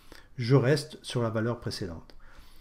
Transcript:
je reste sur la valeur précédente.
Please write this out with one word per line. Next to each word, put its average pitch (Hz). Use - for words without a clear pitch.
je 123
reste 131
sur -
la 117
valeur 113
précédente. -